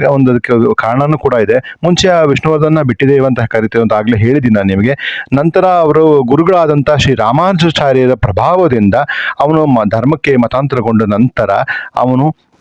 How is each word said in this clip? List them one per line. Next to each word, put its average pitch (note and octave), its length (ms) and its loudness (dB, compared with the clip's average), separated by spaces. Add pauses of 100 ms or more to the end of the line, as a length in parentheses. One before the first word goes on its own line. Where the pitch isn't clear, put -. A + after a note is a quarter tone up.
ಒಂದು C3+ 220 2
ಅದಕ್ಕೆ A#2+ 440 0
ಕಾರಣನೂ C#3 440 -2
ಕೂಡ B2+ 160 -2
ಇದೆ. A2+ 400 -2 (100)
ಮುಂಚೆ F3 240 0
ಆ E3+ 140 2
ವಿಷ್ಣುವರ್ಧನ D#3 600 0
ಬಿಟ್ಟಿದೇವ C3+ 440 0
ಅಂತ B2 140 -2
ಕರಿತೇವೆ A2+ 420 -2
ಅಂತ G#2+ 100 0
ಆಗ್ಲೇ G#2+ 260 0
ಹೇಳಿದ್ದೀನಿ B2 360 2
ನಾನು G2 120 0
ನಿಮಗೆ. G2+ 580 -2 (100)
ನಂತರ E3 320 0
ಅವರು D#3+ 560 4
ಗುರುಗಳಾದಂಥ D3+ 680 0
ಶ್ರೀ C#3+ 240 0
ರಾಮಾನುಜಾಚಾರ್ಯರ C#3 1000 0
ಪ್ರಭಾವದಿಂದ A#2 800 0 (460)
ಅವನು D#3 260 0
ಮ-, A2+ 220 0
ಧರ್ಮಕ್ಕೆ C3 480 -2
ಮತಾಂತರಗೊಂಡ A#2+ 680 -2
ನಂತರ G#2+ 480 0 (460)
ಅವನು B2+ 400 -2 (240)